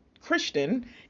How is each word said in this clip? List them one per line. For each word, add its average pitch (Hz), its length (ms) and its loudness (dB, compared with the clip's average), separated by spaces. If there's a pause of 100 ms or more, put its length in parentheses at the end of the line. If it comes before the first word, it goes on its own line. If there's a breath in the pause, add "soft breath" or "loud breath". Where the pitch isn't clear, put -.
(220)
Christian, 240 640 0 (260 loud breath)